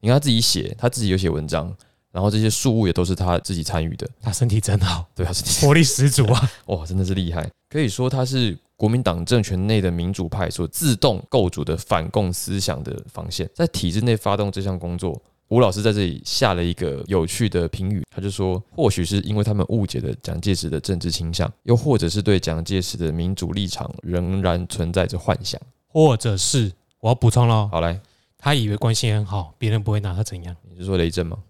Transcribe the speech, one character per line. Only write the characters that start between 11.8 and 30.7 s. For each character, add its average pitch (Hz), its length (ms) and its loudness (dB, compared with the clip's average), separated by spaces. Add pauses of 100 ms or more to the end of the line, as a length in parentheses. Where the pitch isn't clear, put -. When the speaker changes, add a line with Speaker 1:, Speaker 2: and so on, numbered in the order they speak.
Speaker 1:
共 92 240 0
思 98 260 -4
想 78 220 -4
的 - 180 -8 (120)
防 82 180 -10
线。 82 240 -6
在 165 140 0
体 - 240 -2
制 104 100 0
内 117 160 2
发 98 180 0
动 101 160 -2
这 95 80 -6
项 95 200 -4
工 87 180 -6
作， 87 240 -6 (280)
吴 117 100 4
老 110 120 6
师 101 120 -4
在 110 100 4
这 101 120 0
里 85 200 -4
下 104 300 2
了 87 80 0
一 87 100 0
个 71 320 -4
有 87 220 0
趣 90 200 -2
的 85 200 0
评 95 240 -4
语， 98 180 -2
他 - 100 -10
就 98 120 -4
说， 92 280 -2 (120)
或 139 180 2
许 90 160 0
是 98 140 0
因 101 160 -4
为 104 80 2
他 107 100 0
们 101 160 0
误 107 160 0
解 - 140 -4
了 62 120 -4 (120)
蒋 80 180 -6
介 95 140 0
石 85 120 -4
的 76 120 -2
政 90 200 -2
治 85 120 -4
倾 82 200 -4
向， 85 200 -2 (120)
又 120 140 4
或 131 180 2
者 87 140 2
是 98 140 -2
对 98 160 4
蒋 82 240 -4
介 92 180 -2
石 - 160 -6
的 82 140 -2
民 85 240 -2
主 87 160 -4
立 98 160 -2
场 - 340 -8
仍 90 400 -2
然 87 260 0
存 85 240 -4
在 90 140 2
着 90 140 -4
幻 - 240 0
想。 - 180 -8 (260)
Speaker 2:
或 156 300 4
者 107 180 0
是， 101 360 0 (300)
我 110 80 2
要 120 40 6
补 120 160 4
充 120 180 4
咯。 110 240 2
Speaker 1:
好， 82 100 0
来。 85 180 -2 (420)
Speaker 2:
他 143 140 2
以 113 140 0
为 104 80 0
关 113 180 2
系 113 160 0
很 104 120 0
好， 95 360 -6
别 110 100 0
人 107 140 0
不 104 80 0
会 104 80 2
拿 98 160 -4
他 104 80 0
怎 90 200 -8
样。 87 120 -10 (160)